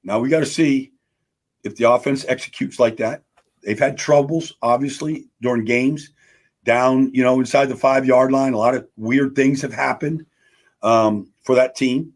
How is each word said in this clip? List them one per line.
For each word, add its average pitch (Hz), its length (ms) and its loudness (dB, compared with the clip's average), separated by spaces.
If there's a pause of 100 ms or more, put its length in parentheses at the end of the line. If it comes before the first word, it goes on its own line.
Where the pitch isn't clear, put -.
Now 101 160 -4
we 123 100 -2
gotta 156 160 2
see 135 480 -2 (680)
if 101 120 -12
the 117 160 2
offense 135 360 -2
executes - 520 -8
like 113 180 2
that. 110 260 -6 (380)
They've 104 160 -6
had 139 200 -2
troubles, 147 640 0
obviously, 135 640 -4 (140)
during 117 240 -2
games 127 480 -2 (500)
down, 131 500 2
you 127 100 2
know, 127 160 4
inside 139 260 2
the 131 100 -6
five-yard 131 560 2
line. 135 220 0
A 113 40 -2
lot 117 160 2
of 127 220 -6
weird 131 400 -2
things 135 260 0
have 143 120 -8
happened, 147 520 -4 (560)
um, 107 480 2 (140)
for 131 120 2
that 127 200 2
team. 131 400 -4